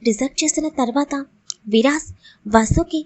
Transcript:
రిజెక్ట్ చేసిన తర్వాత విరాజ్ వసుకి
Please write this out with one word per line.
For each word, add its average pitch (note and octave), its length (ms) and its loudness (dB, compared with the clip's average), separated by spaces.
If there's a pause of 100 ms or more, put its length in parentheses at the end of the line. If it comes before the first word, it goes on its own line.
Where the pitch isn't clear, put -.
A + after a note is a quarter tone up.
రిజెక్ట్ A#3 340 -2
చేసిన D#4 260 -2 (120)
తర్వాత C4+ 340 -2 (600)
విరాజ్ C4+ 360 2 (360)
వసుకి A3+ 600 0